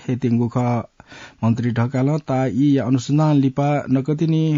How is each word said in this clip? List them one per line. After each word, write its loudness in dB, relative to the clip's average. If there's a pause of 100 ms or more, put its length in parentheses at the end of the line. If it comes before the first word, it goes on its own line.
हेतिङ्गु 0
ख। -2 (580)
मन्त्री 0
ढकाल 0
ता -2
यी 2
अनुसन्धान 0
लिपा 0
नकतिनी 0